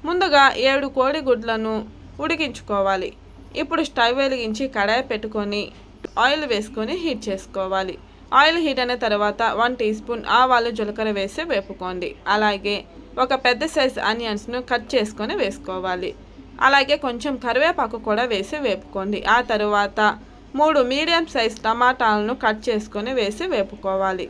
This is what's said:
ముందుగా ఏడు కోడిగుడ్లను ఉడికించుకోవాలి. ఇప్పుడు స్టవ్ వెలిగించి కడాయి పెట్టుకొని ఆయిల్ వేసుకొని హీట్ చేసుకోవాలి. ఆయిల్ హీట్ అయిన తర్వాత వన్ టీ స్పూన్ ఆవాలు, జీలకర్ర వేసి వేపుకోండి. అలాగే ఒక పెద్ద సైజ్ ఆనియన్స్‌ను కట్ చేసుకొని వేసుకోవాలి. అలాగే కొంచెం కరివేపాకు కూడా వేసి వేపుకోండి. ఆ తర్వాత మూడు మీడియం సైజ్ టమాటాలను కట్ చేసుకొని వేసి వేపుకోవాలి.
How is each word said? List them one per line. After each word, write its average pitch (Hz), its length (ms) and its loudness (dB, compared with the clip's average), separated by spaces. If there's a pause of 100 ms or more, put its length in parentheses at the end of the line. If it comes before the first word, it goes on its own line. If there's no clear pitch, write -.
ముందుగా 330 360 6 (260)
ఏడు 277 180 0 (100)
కోడిగుడ్లను 233 760 0 (480)
ఉడికించుకోవాలి. 202 840 -2 (520)
ఇప్పుడు 330 280 0
స్టవ్ 240 340 2
వెలిగించి 240 400 -2 (120)
కడాయి 220 360 0
పెట్టుకొని 208 500 -4 (580)
ఆయిల్ 285 300 4
వేసుకొని 220 500 -4
హీట్ 277 260 -4
చేసుకోవాలి. 190 680 -4 (460)
ఆయిల్ 311 240 6
హీట్ 269 180 0
అయిన 247 220 0
తర్వాత 208 380 0 (180)
వన్ 240 200 2
టీ 220 80 0 (120)
స్పూన్ 226 240 -8 (160)
ఆవాలు, 247 380 4
జీలకర్ర 214 420 -2
వేసి 196 220 -4 (100)
వేపుకోండి. 185 580 -4 (240)
అలాగే 208 400 0 (500)
ఒక 254 100 0 (120)
పెద్ద 247 300 2
సైజ్ 262 220 2 (120)
ఆనియన్స్‌ను 233 500 -4 (120)
కట్ 240 220 -2
చేసుకొని 220 480 -2
వేసుకోవాలి. 185 680 -4 (560)
అలాగే 277 280 4 (100)
కొంచెం 247 280 -4 (120)
కరివేపాకు 247 640 0
కూడా 220 260 2
వేసి 196 340 -4
వేపుకోండి. 196 540 -4 (140)
ఆ 240 40 6 (120)
తర్వాత 208 480 0 (640)
మూడు 302 200 6 (120)
మీడియం 330 320 2 (100)
సైజ్ 226 220 0 (100)
టమాటాలను 226 680 2 (100)
కట్ 214 240 0
చేసుకొని 214 520 -4
వేసి 214 340 -2
వేపుకోవాలి. 190 760 -2